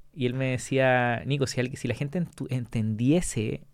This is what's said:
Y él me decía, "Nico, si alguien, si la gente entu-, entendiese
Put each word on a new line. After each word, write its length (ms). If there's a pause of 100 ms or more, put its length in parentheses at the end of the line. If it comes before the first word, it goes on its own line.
(120)
Y 140
él 80
me 160
decía, 760
"Nico, 220
si 140
alguien, 160
si 100
la 80
gente 260
entu-, 300
entendiese 1080 (140)